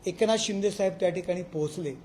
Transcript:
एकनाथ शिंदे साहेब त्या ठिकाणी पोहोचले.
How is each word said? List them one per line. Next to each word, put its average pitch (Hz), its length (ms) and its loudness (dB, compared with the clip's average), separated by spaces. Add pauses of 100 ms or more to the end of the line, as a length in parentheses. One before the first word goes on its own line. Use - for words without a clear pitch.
एकनाथ 220 320 4
शिंदे 202 320 0
साहेब 190 220 0
त्या 190 160 2
ठिकाणी 180 340 -2
पोहोचले. 151 480 -4 (140)